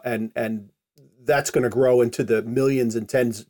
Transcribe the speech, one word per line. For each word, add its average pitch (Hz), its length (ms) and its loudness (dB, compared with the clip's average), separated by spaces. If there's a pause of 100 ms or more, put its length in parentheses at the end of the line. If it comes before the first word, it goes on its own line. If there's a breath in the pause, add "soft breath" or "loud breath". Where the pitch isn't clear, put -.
and, 113 300 -4
and 110 340 -6 (560)
that's 143 260 0
gonna 127 180 0
grow 127 300 4
into 120 240 0
the 110 200 0
millions 127 520 0
and 110 140 -6
tens, 117 400 -2